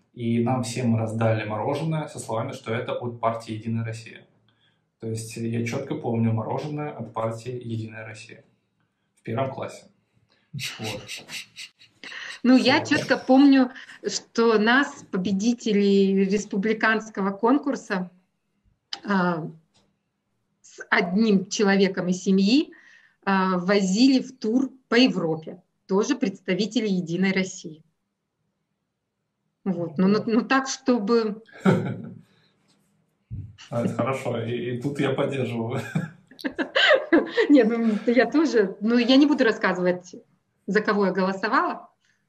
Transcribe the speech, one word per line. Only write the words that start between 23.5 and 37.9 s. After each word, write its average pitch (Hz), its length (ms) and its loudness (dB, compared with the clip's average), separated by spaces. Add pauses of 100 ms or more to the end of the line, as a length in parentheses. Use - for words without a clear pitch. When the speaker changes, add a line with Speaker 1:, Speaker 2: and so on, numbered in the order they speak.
Speaker 2:
возили 202 640 4
в - 160 -14
тур 247 340 -2 (180)
по 233 60 2
Европе. 170 680 0 (260)
Тоже 226 280 0
представители 208 720 -4
«Единой 185 460 -2
России». 185 500 -8 (1800)
Вот. 170 320 -6
Ну, 185 100 2
ну, 208 200 2
ну, 226 140 0
так, 269 280 0
чтобы 226 720 -2 (220)
Speaker 1:
<laughs> - 600 -2 (1500)
А, 120 120 -2
это - 100 -4
хорошо. 120 500 -4
И, 120 340 -6
и - 40 -10
тут 143 180 -4
я 135 120 0
поддерживаю. 127 720 -4
<laughs> - 340 -6 (160)
Speaker 2:
<laughs> - 1160 2
Нет, 254 200 8
ну, 233 380 0